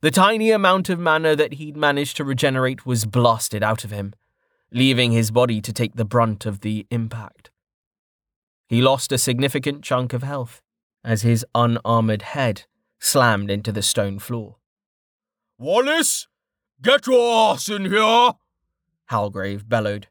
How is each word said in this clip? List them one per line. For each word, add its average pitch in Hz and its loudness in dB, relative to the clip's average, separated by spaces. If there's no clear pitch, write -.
The 151 2
tiny 214 4
amount 190 2
of 180 -2
mana 160 2
that 147 0
he'd 151 -14
managed 143 0
to 147 -6
regenerate 131 -2
was 117 -2
blasted 113 0
out 107 -2
of 101 -10
him, 101 -8
leaving 123 2
his 113 2
body 117 2
to 107 -10
take 110 -4
the 113 -4
brunt 110 0
of 101 -8
the 107 -6
impact. 113 -8
He 117 2
lost 131 2
a 139 -2
significant 139 -2
chunk 127 -4
of 123 -6
health 135 -10
as 113 -2
his 117 2
unarmored 117 0
head 123 -4
slammed 110 0
into 104 -4
the 104 -6
stone 101 -2
floor. 110 -12
"Wallace, 254 0
get 269 2
your 240 4
ass - -6
in 202 -4
here!" 220 4
Halgrave 101 -6
bellowed. 104 -2